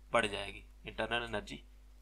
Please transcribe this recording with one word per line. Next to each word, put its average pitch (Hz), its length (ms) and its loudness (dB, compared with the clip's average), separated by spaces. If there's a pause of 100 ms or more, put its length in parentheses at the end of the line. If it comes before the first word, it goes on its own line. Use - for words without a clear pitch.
(120)
बढ़ 113 140 8
जाएगी, 101 380 -2 (220)
इंटरनल 113 380 0
एनर्जी 110 400 -4 (380)